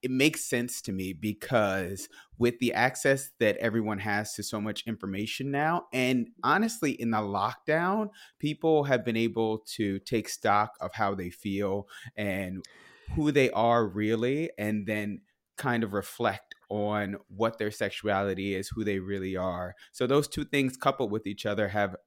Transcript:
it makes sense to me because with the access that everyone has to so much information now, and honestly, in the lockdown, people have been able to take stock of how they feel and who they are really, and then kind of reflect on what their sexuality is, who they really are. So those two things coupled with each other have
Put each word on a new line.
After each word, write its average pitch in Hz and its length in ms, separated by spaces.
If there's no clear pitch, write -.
it 127 80
makes 143 320
sense 123 400
to 110 80
me 95 220
because 98 960
with 120 220
the 123 140
access 135 640
that 107 180
everyone 107 400
has 104 380
to 104 80
so 107 180
much 104 240
information 107 640
now, 156 420
and 127 380
honestly, 170 480
in 117 180
the 110 80
lockdown, 151 920
people 151 460
have 131 200
been 113 140
able 110 420
to 101 400
take 110 300
stock 104 500
of 90 140
how 101 220
they 90 160
feel 98 560
and 95 480
who 151 160
they 135 180
are 117 380
really, 113 720
and 104 260
then 104 360
kind 120 260
of 101 100
reflect 101 600
on 104 460
what 110 300
their 104 140
sexuality 98 840
is, 95 160
who 113 140
they 98 160
really 95 360
are. 90 380
So - 140
those 143 220
two - 160
things 135 340
coupled 131 340
with 110 140
each 104 220
other 104 220
have 101 260